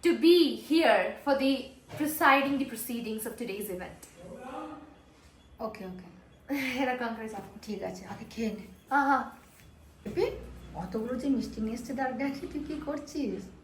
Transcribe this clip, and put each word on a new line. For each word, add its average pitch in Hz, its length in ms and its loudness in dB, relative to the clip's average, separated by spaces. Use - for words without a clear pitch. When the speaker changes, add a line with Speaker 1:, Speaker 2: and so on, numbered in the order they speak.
Speaker 1:
to 339 60 6
be 311 240 8
here 247 320 6
for 277 160 4
the 269 140 4
presiding 277 580 6
the 269 60 0
proceedings 226 560 -6
of 226 220 -8
today's 196 280 -6
event। - 600 -12
Speaker 2:
ওকে, 220 260 -8
ওকে। 185 320 -12
Speaker 1:
<laughs> 262 280 -2
এরকম 247 320 -2
করে 220 140 -8
যাও। 208 120 -8
Speaker 2:
ঠিক 202 200 -6
আছে, 185 240 -8
আগে 202 240 -10
খেয়ে 226 180 -2
নে। - 460 -6
Speaker 1:
আহা। 277 360 4
Speaker 2:
এপি, 269 180 0
অতগুলো 226 440 -4
যে 277 100 -2
মিষ্টি 226 320 0
নিয়ে 220 140 -2
এসছে, 247 180 -8
দাঁড় 262 200 -2
দেখি 277 400 -4
তুই 302 160 -6
কি 302 180 -6
করছিস? 277 580 -4